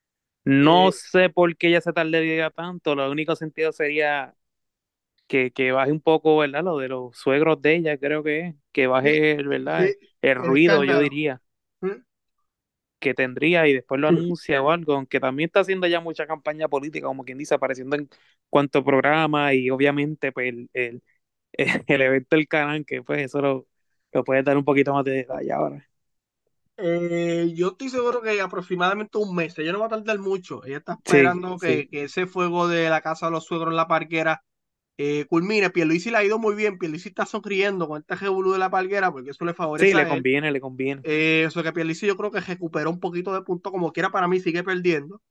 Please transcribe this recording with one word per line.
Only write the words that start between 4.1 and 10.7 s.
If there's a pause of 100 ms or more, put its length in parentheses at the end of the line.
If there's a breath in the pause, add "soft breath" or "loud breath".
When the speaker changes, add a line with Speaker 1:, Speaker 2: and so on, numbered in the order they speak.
Speaker 1:
que,
que
baje
un
poco,
¿verdad?
Lo
de
los
suegros
de
ella,
creo
que
es, (180)
que
baje,
Speaker 2:
sí,
Speaker 1:
¿verdad?
Speaker 2:
sí, (120)
Speaker 1:
El
Speaker 2:
el
Speaker 1:
ruido,